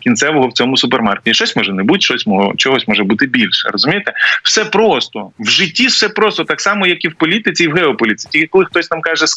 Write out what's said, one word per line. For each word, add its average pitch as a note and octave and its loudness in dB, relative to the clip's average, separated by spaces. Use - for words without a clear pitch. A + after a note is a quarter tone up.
кінцевого C3 2
в A#2 -4
цьому B2+ 0
супермаркеті. A#2 0
Щось - -2
може G2 -2
не F#2+ -2
бути, D#3+ 2
щось - -2
мо-, G2 2
чогось C3+ 0
може G#2 0
бути G#2+ 0
більше. B2 -2
Розумієте? E3+ -2
Все - 0
просто. D3 0
В G#2+ -6
житті G3 0
все G#3+ 0
просто, G#3 0
так D3+ -4
само, G3+ 0
як F3 0
і E3 0
в D#3 -8
політиці, F3 0
і D#3+ 2
в D3 -2
геополітиці. B2 0
Тільки D#3 0
коли F#3 4
хтось - -2
нам D#3+ -4
каже, D#3+ 0